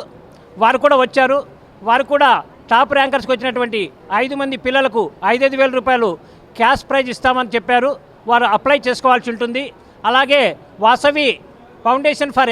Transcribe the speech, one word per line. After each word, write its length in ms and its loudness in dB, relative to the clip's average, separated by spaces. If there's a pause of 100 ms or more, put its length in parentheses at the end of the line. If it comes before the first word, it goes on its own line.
(580)
వారు 200 2
కూడా 180 2
వచ్చారు. 480 0 (380)
వారు 200 0
కూడా 400 2 (280)
టాప్ 220 2
ర్యాంకర్స్కి 400 0
వచ్చినటువంటి 580 -4 (240)
ఐదు 200 -2
మంది 220 -6
పిల్లలకు 540 -2 (140)
ఐదైదు 320 0
వేల 140 2
రూపాయలు 480 -2 (380)
క్యాష్ 340 0
ప్రైజ్ 200 -2
ఇస్తామని 440 -2
చెప్పారు. 420 0 (300)
వారు 180 2
అప్లై 440 0
చేసుకోవాల్సి 420 0
ఉంటుంది. 420 -6 (320)
అలాగే 520 2 (240)
వాసవి 580 2 (480)
Foundation 460 0
for 200 2